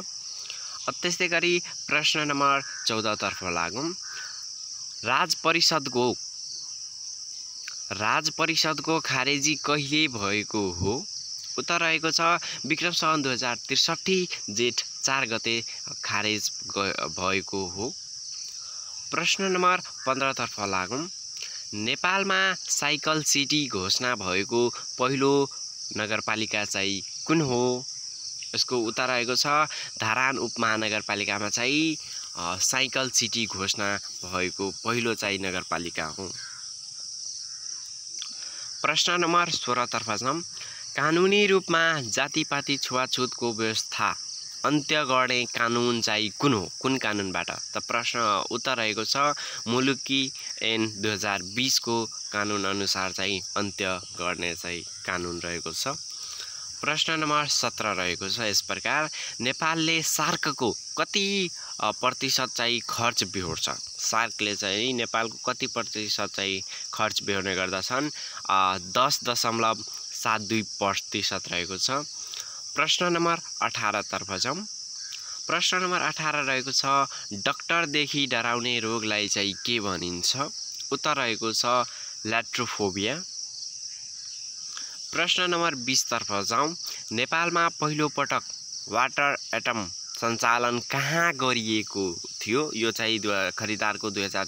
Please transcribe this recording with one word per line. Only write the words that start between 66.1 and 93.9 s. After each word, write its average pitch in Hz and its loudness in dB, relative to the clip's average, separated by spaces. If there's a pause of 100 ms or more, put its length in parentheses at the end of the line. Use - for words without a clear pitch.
चाहिँ 98 0 (320)
खर्च 107 0
बिहोर्ने 98 0
गर्दछन्? 95 0 (400)
अ, 95 4
दस 123 2
दशमलव 113 2 (300)
सात 110 0
दुई 110 0
प्रतिशत 98 0
रहेको 87 -2
छ। 107 0 (840)
प्रश्न 156 2
नम्बर 170 4 (240)
अठारतर्फ 104 0
जाउँ। 135 -2 (840)
प्रश्न 180 2
नम्बर 180 0
अठार 151 0
रहेको 131 0
छ, - 2 (480)
डाक्टरदेखि 143 0
डराउने 120 2
रोगलाई 107 2
चाहिँ 101 0
के 117 0
भनिन्छ? 90 0 (540)
उत्तर 143 2
रहेको 113 0
छ - 2 (600)
ल्याट्रोफोबिया। 110 0 (1900)
प्रश्न 175 2
नम्बर 170 2
बिसतर्फ 120 0
जाउँ। 117 2 (360)
नेपालमा 165 2
पहिलोपटक 151 2 (480)
water 135 2 (200)
atom 113 -2 (300)
सञ्चालन 120 4
कहाँ 151 2
गरिएको 110 0
थियो? 127 -2
यो 113 2
चाहिँ 113 0
दु-, 98 2
खरिदारको 107 0